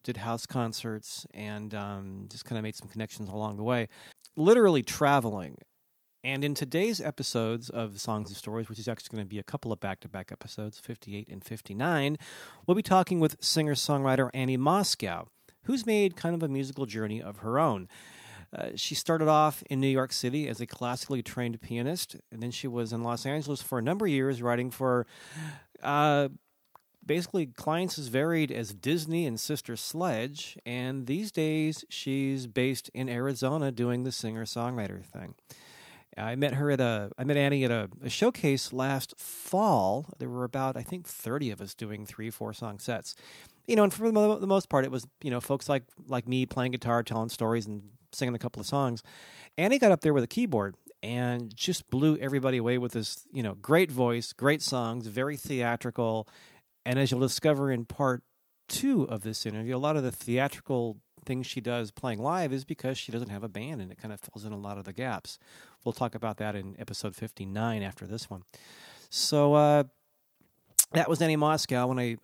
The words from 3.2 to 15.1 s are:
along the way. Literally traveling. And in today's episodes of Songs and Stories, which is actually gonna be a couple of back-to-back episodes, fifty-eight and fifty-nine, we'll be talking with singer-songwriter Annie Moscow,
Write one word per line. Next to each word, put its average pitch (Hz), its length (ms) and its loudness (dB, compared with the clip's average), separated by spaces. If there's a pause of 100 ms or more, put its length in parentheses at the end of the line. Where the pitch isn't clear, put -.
along 104 300 -4
the 104 60 -6
way. 120 260 0 (480)
Literally 185 440 8
traveling. 113 760 2 (680)
And 135 220 -2
in 147 80 0
today's 170 480 0
episodes 117 680 -2
of 107 300 -6
Songs 107 300 -2
and 101 80 -12
Stories, 110 320 -6
which 107 100 -10
is 113 80 -6
actually 113 300 -6
gonna 101 80 -4
be 101 140 -8
a 95 40 -8
couple 120 300 -4
of - 80 -4
back-to-back 95 500 -8
episodes, 107 480 -12
fifty-eight 104 480 -12
and 95 160 -14
fifty-nine, 139 720 -2 (500)
we'll 180 100 4
be 214 60 6
talking 185 380 4
with 156 220 4
singer-songwriter 135 920 2
Annie 131 220 0
Moscow, 127 720 2 (360)